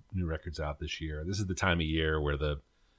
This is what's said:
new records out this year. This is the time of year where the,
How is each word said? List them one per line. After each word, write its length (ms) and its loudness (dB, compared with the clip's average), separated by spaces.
new 140 0
records 340 -6
out 180 -4
this 220 -6
year. 260 -6
This 140 -2
is 60 -2
the 80 -2
time 240 4
of 80 4
year 340 2
where 160 2
the, 240 -2